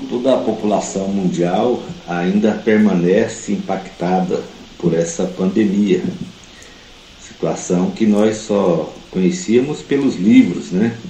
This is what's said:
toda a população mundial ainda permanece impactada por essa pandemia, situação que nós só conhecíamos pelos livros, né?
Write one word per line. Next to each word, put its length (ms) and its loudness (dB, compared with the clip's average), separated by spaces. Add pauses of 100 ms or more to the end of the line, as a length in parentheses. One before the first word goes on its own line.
toda 260 0
a 20 -2
população 720 -2
mundial 760 0 (240)
ainda 460 0
permanece 1000 2
impactada 920 -4 (380)
por 140 0
essa 320 -2
pandemia, 760 0 (1300)
situação 640 -2
que 140 0
nós 320 2
só 560 0 (180)
conhecíamos 680 0
pelos 340 0
livros, 560 4
né? 260 0 (120)